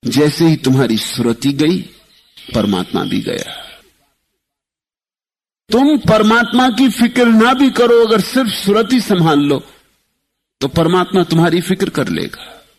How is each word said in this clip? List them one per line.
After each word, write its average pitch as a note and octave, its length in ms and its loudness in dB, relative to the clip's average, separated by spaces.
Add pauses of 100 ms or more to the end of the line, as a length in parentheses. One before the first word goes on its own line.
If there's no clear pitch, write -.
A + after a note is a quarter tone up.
जैसे D3 420 0
ही D#3 80 2
तुम्हारी C3 420 0
सुरति A#2 560 -2
गई, D#3 280 0 (720)
परमात्मा F#2+ 480 -2
भी G2 180 -4
गया। - 440 -10 (2000)
तुम C#4 260 2
परमात्मा A#3+ 720 2
की B3 200 2
फिक्र A#3+ 360 0
ना A3+ 280 4
भी C4 180 2
करो, A#3 340 4
अगर G#3+ 160 0
सिर्फ B3+ 280 -2
सुरति A3 520 -2
संभाल E3 380 0
लो, C#3+ 320 -2 (920)
तो C#3 60 -4
परमात्मा F3 560 0
तुम्हारी E3 380 0
फिक्र F#3+ 280 -4
कर B2+ 200 -4
लेगा। - 560 -10 (140)